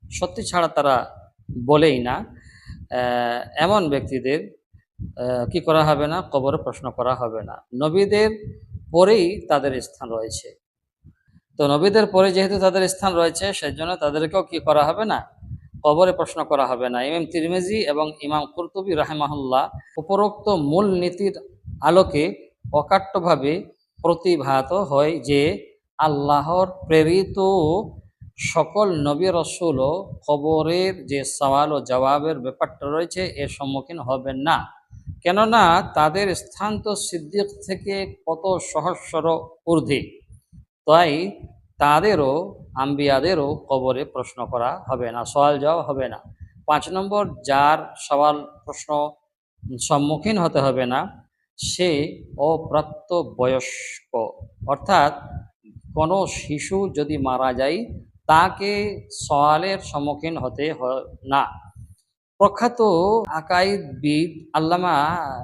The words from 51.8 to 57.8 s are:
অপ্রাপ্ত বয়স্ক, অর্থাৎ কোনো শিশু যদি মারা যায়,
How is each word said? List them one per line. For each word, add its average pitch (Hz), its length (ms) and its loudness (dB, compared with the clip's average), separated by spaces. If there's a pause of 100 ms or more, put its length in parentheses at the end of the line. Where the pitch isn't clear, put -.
অপ্রাপ্ত 151 760 -2
বয়স্ক, 127 1040 -4 (520)
অর্থাৎ 147 440 2 (800)
কোনো 165 320 2
শিশু 190 680 -6
যদি 147 220 -2
মারা 131 340 0
যায়, 147 340 -2 (400)